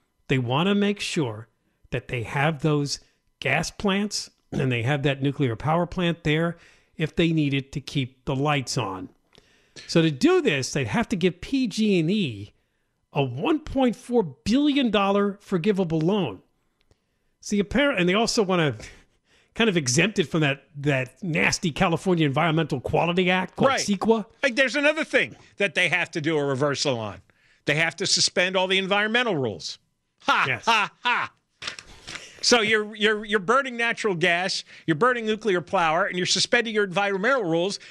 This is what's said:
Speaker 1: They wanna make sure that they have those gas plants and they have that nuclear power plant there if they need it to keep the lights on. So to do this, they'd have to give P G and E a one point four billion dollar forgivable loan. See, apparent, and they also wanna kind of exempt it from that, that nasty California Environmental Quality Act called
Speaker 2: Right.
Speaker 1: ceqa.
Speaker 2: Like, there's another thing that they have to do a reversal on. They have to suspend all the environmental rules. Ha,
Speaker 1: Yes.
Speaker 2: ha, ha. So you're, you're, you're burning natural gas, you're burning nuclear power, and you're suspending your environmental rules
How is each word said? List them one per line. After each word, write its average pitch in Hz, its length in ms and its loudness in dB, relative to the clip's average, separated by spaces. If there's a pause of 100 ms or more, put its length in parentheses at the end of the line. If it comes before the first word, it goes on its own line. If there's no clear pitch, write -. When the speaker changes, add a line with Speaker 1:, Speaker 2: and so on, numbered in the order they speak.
(280)
Speaker 1:
They 135 80 2
wanna 135 380 0
make 202 260 0
sure 113 480 -4 (420)
that 123 180 -6
they 123 160 -4
have 147 360 -2
those 147 400 0 (400)
gas 139 300 -2
plants 202 580 -4 (240)
and 139 180 0
they 120 120 -2
have 139 220 0
that 135 180 0
nuclear 135 340 0
power 165 300 0
plant 170 380 -2
there 165 340 0 (380)
if 156 200 -4
they 165 160 2
need 147 220 2
it 135 180 -4
to 147 80 -8
keep - 460 -6
the 143 100 -2
lights 143 400 -2
on. 95 320 -6 (800)
So 170 160 4
to 160 80 2
do 320 320 2
this, 147 300 0
they'd 139 160 -2
have 220 200 -2
to 214 80 -2
give 175 240 0
P 262 260 -2
G 208 320 0
and 160 120 2
E 127 420 -4 (640)
a 143 80 2
one 151 380 -2
point 254 360 0
four 240 260 0
billion 262 680 0
dollar 202 500 2
forgivable 180 600 0
loan. 160 420 0 (1000)
See, - 180 -2
apparent, 226 420 2
and 175 80 2
they 180 60 2
also 220 280 2
wanna 170 320 2 (800)
kind 226 160 2
of 170 60 0
exempt 160 420 2
it 180 60 2
from 160 160 -2
that, 139 240 0 (120)
that 139 460 -2
nasty 180 480 0
California 170 560 2
Environmental 156 540 0
Quality 175 500 0
Act 185 260 -2
called 262 120 4
Speaker 2:
Right. 247 120 0
Speaker 1:
ceqa. 208 460 0 (160)
Speaker 2:
Like, 262 140 0
there's 262 200 2
another 302 280 2
thing 175 320 0 (220)
that 202 160 -2
they 180 140 0
have 170 220 -2
to 170 100 -6
do 156 160 0
a 143 80 0
reversal 139 540 0
on. 101 240 -10 (440)
They 147 100 2
have 165 200 0
to 185 100 -6
suspend 185 500 0
all 185 100 2
the 190 120 0
environmental 208 580 0
rules. 117 420 -6 (440)
Ha, 220 260 2
Speaker 1:
Yes. 123 160 -6
Speaker 2:
ha, 214 260 2 (120)
ha. 214 300 -2 (1080)
So 240 180 4
you're, 214 340 0
you're, 214 300 2
you're 214 140 0
burning 240 400 0
natural 226 360 -2
gas, 175 500 0 (220)
you're - 100 0
burning 240 280 2
nuclear 214 380 0
power, 175 420 0
and 185 140 -4
you're 180 80 0
suspending 226 480 0
your 208 100 2
environmental 202 600 0
rules 170 340 0 (120)